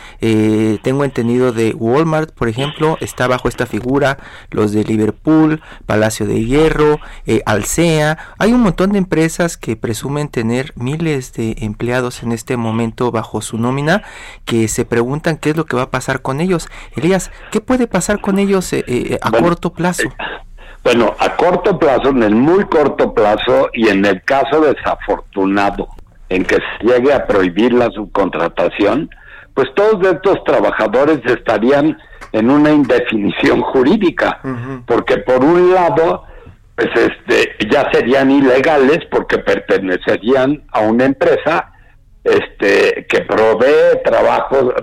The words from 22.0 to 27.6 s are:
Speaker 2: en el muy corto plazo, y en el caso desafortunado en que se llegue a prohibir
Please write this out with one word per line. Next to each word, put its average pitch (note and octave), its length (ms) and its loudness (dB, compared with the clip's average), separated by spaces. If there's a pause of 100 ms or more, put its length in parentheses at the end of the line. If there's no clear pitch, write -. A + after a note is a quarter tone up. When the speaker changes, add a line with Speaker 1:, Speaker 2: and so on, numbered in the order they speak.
Speaker 2:
en C3 140 2
el G#2+ 120 2
muy E3 300 4
corto C#3 480 0
plazo, A#2+ 580 2
y A2+ 160 0
en G2 160 2
el G2 200 0
caso C3+ 360 2
desafortunado G2 1300 -2 (400)
en F#2 160 -2
que - 120 0
se - 300 -4
llegue B2 280 4
a B2 140 0
prohibir G2+ 440 0